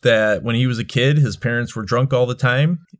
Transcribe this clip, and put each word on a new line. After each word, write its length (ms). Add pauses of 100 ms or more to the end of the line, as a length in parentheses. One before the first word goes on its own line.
that 400
when 140
he 100
was 140
a 40
kid, 360
his 180
parents 380
were 80
drunk 300
all 120
the 80
time, 460 (200)